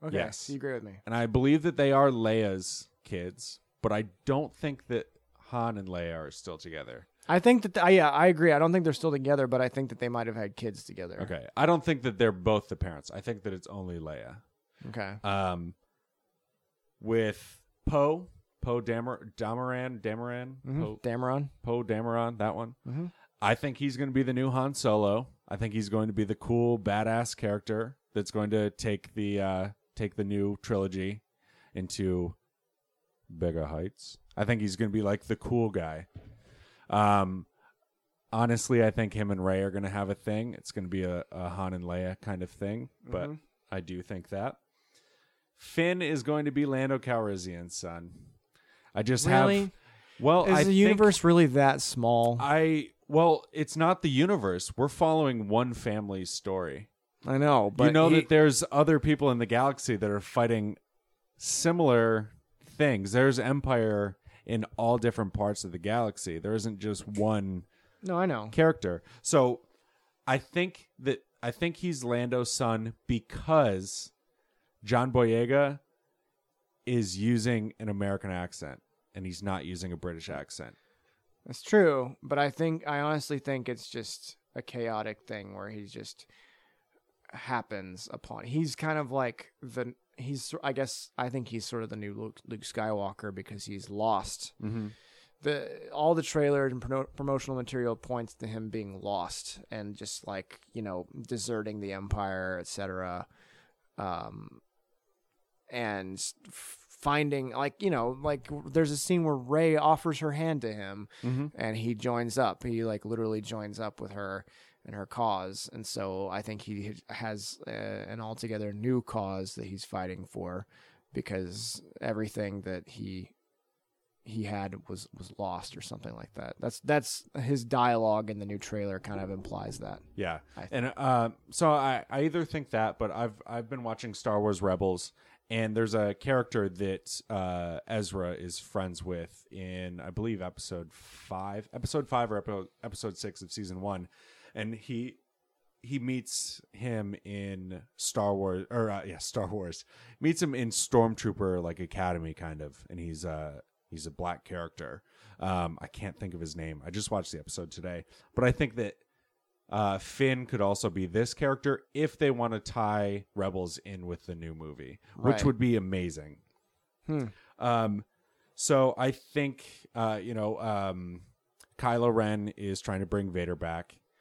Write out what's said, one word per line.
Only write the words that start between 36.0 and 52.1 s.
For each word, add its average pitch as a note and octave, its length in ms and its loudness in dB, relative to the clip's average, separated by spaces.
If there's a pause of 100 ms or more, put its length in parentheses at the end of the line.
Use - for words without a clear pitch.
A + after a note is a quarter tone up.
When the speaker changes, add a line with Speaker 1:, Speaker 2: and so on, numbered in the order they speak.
Speaker 2:
Um, G2+ 520 4 (840)
honestly, A#2 520 4
I A2 80 6
think G#2+ 220 0
him G#2 180 -2
and F#2 120 -2
Rey F#2+ 180 2
are G2 100 0
gonna G2 180 -4
have G2 200 -2
a G2+ 60 -2
thing. A2 380 -4
It's - 180 -14
gonna F#2+ 160 -6
be F#2 160 -2
a, F2 280 -2
a F2+ 180 -8
Han F#2 240 -4
and F2 120 -6
Leia F#2 360 -4
kind F#2 220 -6
of F2+ 60 -6
thing, A2 400 -6 (180)
but F2 220 -4
Speaker 1:
Mm-hmm. D3+ 40 -10 (380)
Speaker 2:
I F#2+ 100 -4
do F2+ 200 -8
think F2+ 280 -12
that. G2+ 280 -6 (1000)
Finn F3+ 440 0
is D3+ 220 0
going D3+ 220 0
to D3 60 -2
be C#3+ 140 0
Lando C3+ 340 0
Calrissian's F#2 760 -4
son. E2+ 360 -10 (800)
I G#2+ 80 2
just A#2+ 240 2
Speaker 1:
Really? G3 360 6
Speaker 2:
have, G3 100 -4 (480)
well, E3 260 8
Speaker 1:
Is G3 80 6
Speaker 2:
I D#3 60 8
Speaker 1:
the D3 60 8
Speaker 2:
think G3 100 8
Speaker 1:
universe G#3 480 8
really E3+ 240 10
that C3+ 340 6
small? A#2 580 4